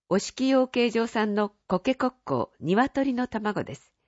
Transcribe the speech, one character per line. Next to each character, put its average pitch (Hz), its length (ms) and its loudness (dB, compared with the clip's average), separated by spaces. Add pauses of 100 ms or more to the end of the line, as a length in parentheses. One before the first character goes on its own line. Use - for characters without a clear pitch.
(140)
押 - 220 -2
木 262 140 0
養 262 140 6
鶏 240 280 0
場 226 160 0
産 214 280 -2
の 208 180 0 (140)
コ 185 120 0
ケ 262 160 0
コ 262 120 0
ッ 247 60 -4 (120)
コ 127 280 -2
ー、 - 60 -20
鶏 262 540 0
の 240 140 -2
卵 208 360 -4
で - 120 -12
す。 - 180 -20 (140)